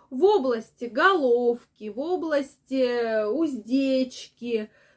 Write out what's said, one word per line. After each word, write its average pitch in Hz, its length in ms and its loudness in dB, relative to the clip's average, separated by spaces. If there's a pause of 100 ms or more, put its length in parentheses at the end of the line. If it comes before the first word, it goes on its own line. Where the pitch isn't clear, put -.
(100)
в 262 120 -4
области 262 640 2
головки, 240 1040 0
в 208 100 -12
области 262 1300 -2
уздечки, 254 1400 -2 (260)